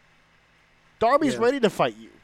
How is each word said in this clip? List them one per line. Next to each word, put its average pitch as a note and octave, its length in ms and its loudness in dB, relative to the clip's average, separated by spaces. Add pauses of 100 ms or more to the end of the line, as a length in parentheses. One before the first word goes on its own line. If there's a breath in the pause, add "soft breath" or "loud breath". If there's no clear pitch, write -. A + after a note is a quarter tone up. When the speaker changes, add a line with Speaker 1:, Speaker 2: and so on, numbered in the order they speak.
(1000)
Speaker 1:
Darby's C4+ 340 2
Speaker 2:
Yeah. - 60 -6
Speaker 1:
ready B3+ 200 0
to G#3 100 2
fight B2 260 -2
you. A2+ 140 -20 (120)